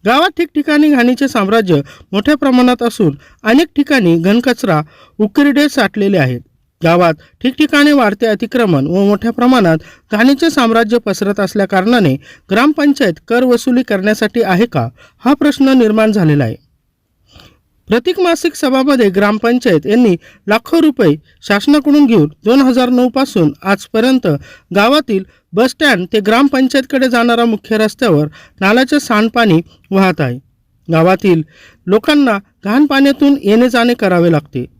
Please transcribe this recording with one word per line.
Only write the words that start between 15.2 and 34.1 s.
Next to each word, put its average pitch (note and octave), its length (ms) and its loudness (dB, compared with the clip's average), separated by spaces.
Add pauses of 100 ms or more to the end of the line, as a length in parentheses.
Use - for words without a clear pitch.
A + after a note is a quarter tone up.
प्रश्न C#4 340 0
निर्माण A3 440 2
झालेला D3+ 320 0
आहे. A2 120 -6 (1300)
प्रत्येक B3 320 -2
मासिक E4+ 340 -2
सभामध्ये C4 560 0
ग्रामपंचायत G#3+ 760 0
यांनी G#3 300 2 (300)
लाखो A#3 360 -2
रुपये G#3+ 340 0 (260)
शासनाकडून C#4+ 640 2
घेऊन F#3+ 220 2 (160)
दोन B3 160 2
हजार B3+ 280 2
नऊ B3 200 0
पासून A3 440 -2 (100)
आजपर्यंत A3 640 -2 (480)
गावातील G#3+ 500 0 (280)
बस A3+ 180 0
स्टँड A3 420 -2
ते G#3+ 80 0
ग्रामपंचायतकडे C4 880 0
जाणारा A#3 360 0
मुख्य A3 340 -4
रस्त्यावर G#3 480 0 (340)
नाल्याचे B3+ 400 0
सांडपाणी G#3+ 600 0 (300)
वाहत F#3+ 300 0
आहे. B2+ 180 -4 (540)
गावातील E3+ 500 2 (440)
लोकांना A3+ 520 0 (260)
घाण B3 220 0
पाण्यातून C#4 560 2
येणे A3+ 260 2
जाणे A#3+ 260 0
करावे F3 380 0